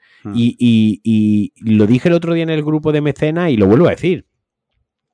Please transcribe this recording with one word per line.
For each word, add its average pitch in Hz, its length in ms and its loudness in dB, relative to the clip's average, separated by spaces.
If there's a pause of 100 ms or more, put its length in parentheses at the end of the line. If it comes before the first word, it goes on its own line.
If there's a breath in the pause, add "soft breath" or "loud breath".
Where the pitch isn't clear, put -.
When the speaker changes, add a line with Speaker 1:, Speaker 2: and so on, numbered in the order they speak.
(240 soft breath)
Speaker 1:
Mm. 104 100 -12
Speaker 2:
Y, 117 240 0
y, 110 460 2
y 107 680 -2
lo 107 140 4
dije 123 220 0
el 170 60 2
otro 170 200 -2
día 165 80 -2
en 160 80 -6
el 156 140 -4
grupo 151 260 -2
de 151 100 -2
Mecena 156 500 -4
y 123 60 0
lo 101 120 4
vuelvo 131 180 4
a 120 40 0
decir. 151 360 -6 (880)